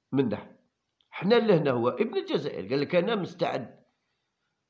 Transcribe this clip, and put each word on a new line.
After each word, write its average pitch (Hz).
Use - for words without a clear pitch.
منه. 127
حنا 196
لهنا 196
هو 120
ابن 226
الجزائر، 147
قال 135
لك: 139
"أنا 196
مستعد". 151